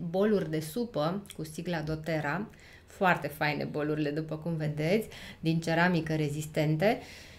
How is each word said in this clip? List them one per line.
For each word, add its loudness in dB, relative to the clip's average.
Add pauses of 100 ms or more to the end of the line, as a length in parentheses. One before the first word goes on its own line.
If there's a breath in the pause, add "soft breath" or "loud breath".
(100)
boluri 4
de 0
supă -2 (140)
cu -8
sigla -4
doTERRA, -2 (400 loud breath)
foarte 2
faine 0
bolurile, 0
după -4
cum -4
vedeți, 0 (320 loud breath)
din 2
ceramică 2
rezistente 2 (400 loud breath)